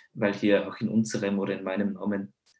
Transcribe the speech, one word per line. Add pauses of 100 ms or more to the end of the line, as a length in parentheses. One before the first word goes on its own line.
(120)
weil
wir
auch
in
unserem
oder
in
meinem
Namen, (260)